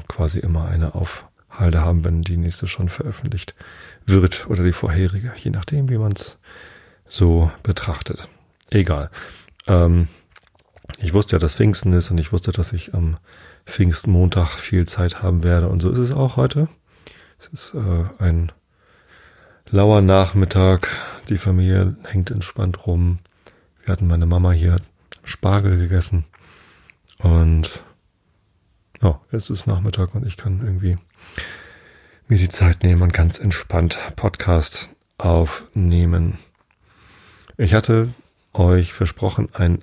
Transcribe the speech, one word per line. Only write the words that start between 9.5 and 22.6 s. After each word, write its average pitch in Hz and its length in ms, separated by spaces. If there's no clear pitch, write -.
Ähm, 85 440
ich 85 160
wusste 101 240
ja, - 20
dass 85 160
Pfingsten 98 380
ist 87 180
und 87 60
ich 82 160
wusste, 90 180
dass - 220
ich - 200
am 82 240
Pfingstmontag 90 840
viel - 360
Zeit - 380
haben 87 200
werde 85 260
und 90 100
so 85 100
ist 123 100
es 123 120
auch 135 240
heute. 131 320
Es - 80
ist, - 280
äh, 92 460
ein 82 300
lauer 104 300
Nachmittag, 95 880
die 101 80
Familie 92 580
hängt 92 240
entspannt - 580